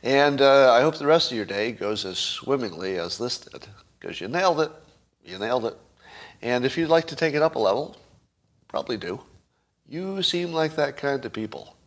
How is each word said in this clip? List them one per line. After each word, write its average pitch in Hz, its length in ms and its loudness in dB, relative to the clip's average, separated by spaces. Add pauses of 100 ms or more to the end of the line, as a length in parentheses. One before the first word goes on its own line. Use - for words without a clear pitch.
And, 139 360 4
uh, 135 340 8
I 120 80 8
hope 156 180 2
the 147 80 -2
rest 156 240 4
of 123 60 -4
your 107 100 -2
day 104 240 -2
goes 104 340 -4
as 92 140 -8
swimmingly 95 800 -4
as 87 180 -6
this 120 220 -6
did, - 260 -20 (340)
'cause - 220 -12
you 92 60 -8
nailed 165 340 0
it. 151 100 -2 (520)
You 90 160 -16
nailed 113 260 0
it. - 120 -6 (680)
And 123 220 0
if 135 120 -2
you'd 160 120 -2
like 160 180 4
to 147 80 -12
take 156 180 -2
it 147 80 0
up 156 140 2
a - 40 -2
level, 113 380 0 (720)
probably 107 300 -6
do. 92 260 -10 (640)
You 190 340 -8
seem 175 320 -2
like 156 220 0
that 143 220 -2
kind 139 280 -2
of 110 80 -8
people. - 400 -10 (140)